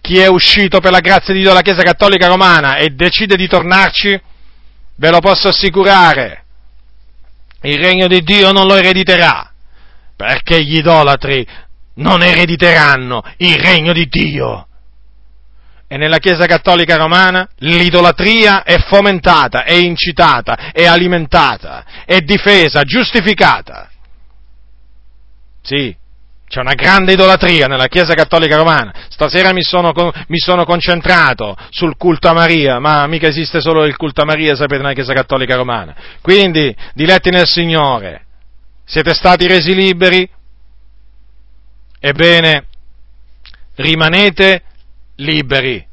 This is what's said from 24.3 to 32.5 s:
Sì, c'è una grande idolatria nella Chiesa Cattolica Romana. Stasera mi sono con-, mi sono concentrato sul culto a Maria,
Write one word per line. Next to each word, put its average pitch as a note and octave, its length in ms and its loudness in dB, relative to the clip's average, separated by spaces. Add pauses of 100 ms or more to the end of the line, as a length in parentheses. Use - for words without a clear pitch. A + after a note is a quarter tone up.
Sì, C#3 340 -6 (540)
c'è B2+ 120 -8
una B2+ 120 -2
grande F#3+ 400 2
idolatria F#3 540 2
nella C3 220 -2
Chiesa E3+ 260 0
Cattolica D#3 420 0
Romana. D#3 380 0 (160)
Stasera F3+ 420 -2
mi F#3 100 -4
sono F3 300 -2
con-, F3 180 -2 (180)
mi E3+ 100 -6
sono F3 260 0
concentrato E3 880 -2 (140)
sul D#3+ 300 -6
culto F3 280 0
a E3 60 4
Maria, D#3+ 460 0